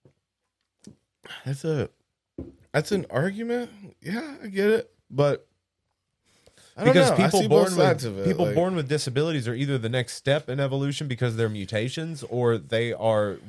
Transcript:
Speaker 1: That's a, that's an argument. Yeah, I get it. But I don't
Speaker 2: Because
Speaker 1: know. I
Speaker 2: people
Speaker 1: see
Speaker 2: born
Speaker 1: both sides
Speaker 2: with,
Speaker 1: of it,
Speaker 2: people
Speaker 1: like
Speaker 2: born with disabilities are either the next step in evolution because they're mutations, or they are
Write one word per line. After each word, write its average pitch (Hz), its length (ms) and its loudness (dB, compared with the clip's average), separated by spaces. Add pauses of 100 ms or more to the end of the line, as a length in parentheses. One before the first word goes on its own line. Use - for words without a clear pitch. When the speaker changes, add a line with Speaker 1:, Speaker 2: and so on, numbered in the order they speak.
(1400)
Speaker 1:
That's 135 200 -8
a, 156 240 -2 (840)
that's 151 200 -2
an 185 180 -2
argument. 220 600 -4 (300)
Yeah, 254 420 -8
I 254 60 -14
get 196 220 0
it. 226 200 0 (200)
But 143 360 0 (1300)
I 175 80 -6
don't 247 80 8
Speaker 2:
Because 226 180 8
Speaker 1:
know. 165 60 2
I 190 80 6
Speaker 2:
people 190 160 4
Speaker 1:
see - 80 2
Speaker 2:
born - 160 8
Speaker 1:
both 185 100 0
sides 165 300 4
Speaker 2:
with, 110 80 -4
Speaker 1:
of 95 80 -6
it, 98 80 -2
Speaker 2:
people 180 180 2
Speaker 1:
like 104 80 -2
Speaker 2:
born 180 200 0
with 151 140 -4
disabilities 143 600 -2
are 117 60 -4
either 139 240 -2
the 113 100 -4
next 123 260 -4
step 143 340 -2
in 127 120 -4
evolution 139 480 -4
because 120 280 -2
they're 113 120 0
mutations, 123 760 -6
or 117 340 0
they 113 340 -2
are 107 440 2 (120)